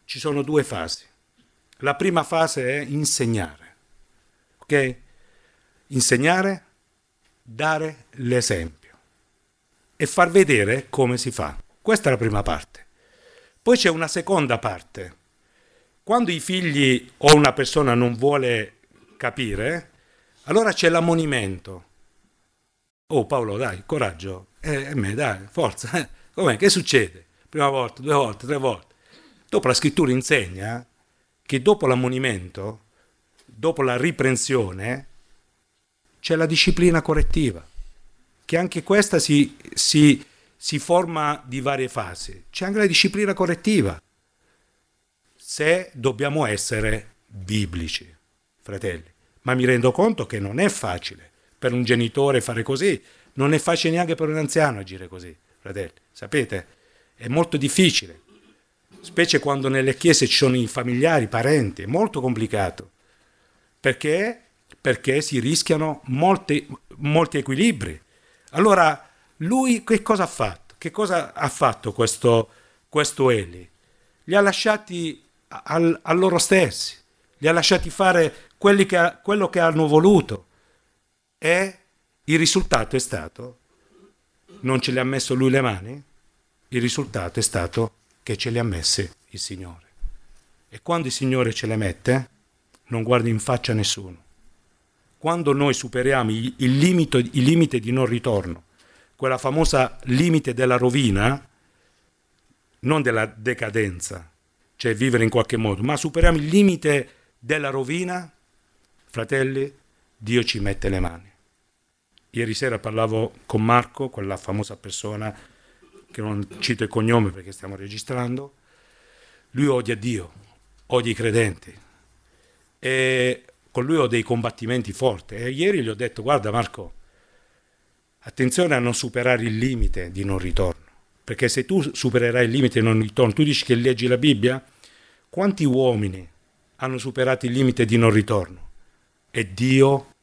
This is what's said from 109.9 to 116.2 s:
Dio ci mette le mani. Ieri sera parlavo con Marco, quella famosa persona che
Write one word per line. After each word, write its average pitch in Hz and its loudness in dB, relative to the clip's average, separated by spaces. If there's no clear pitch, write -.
Dio 113 0
ci - -4
mette 98 -2
le 95 0
mani. 90 -6
Ieri 113 -4
sera 120 -2
parlavo 110 -2
con 110 -2
Marco, 120 0
quella 98 -10
famosa 104 -6
persona 104 -12
che - -12